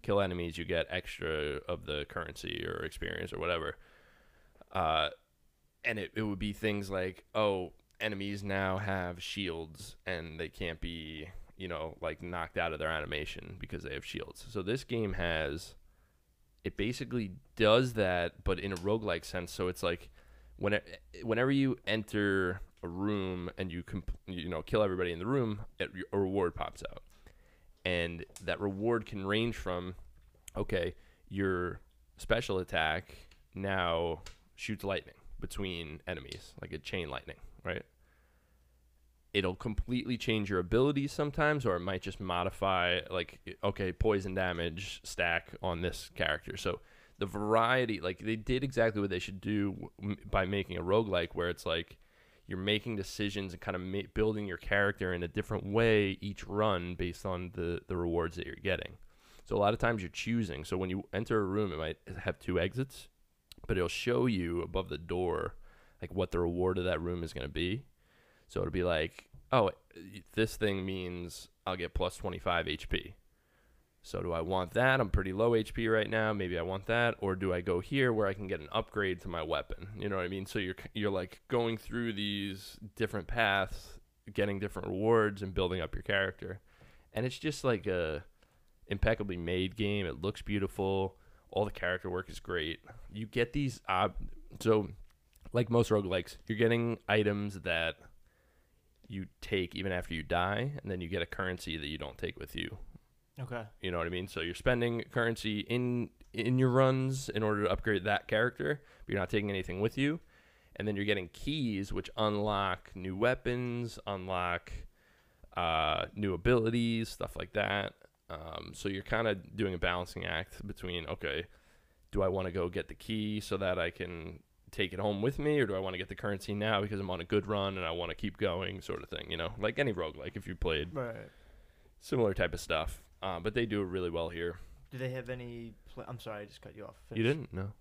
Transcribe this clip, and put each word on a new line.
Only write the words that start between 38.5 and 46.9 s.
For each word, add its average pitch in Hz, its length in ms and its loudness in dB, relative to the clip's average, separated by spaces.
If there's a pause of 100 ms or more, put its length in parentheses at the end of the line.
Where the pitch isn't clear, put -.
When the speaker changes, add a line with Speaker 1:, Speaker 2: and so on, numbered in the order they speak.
Speaker 1:
It'll 95 220 4
completely 120 600 -2
change 107 320 0
your 95 100 4
abilities 139 520 2
sometimes, 147 540 0
or 92 100 4
it 87 40 0
might 92 240 -2
just 95 160 -8
modify, 90 800 2 (100)
like, 90 300 -4 (240)
okay, 98 280 0
poison 98 440 2
damage 87 680 -2
stack 85 600 0
on 85 180 0
this - 340 -4
character. 78 400 -2
So - 260 -2 (360)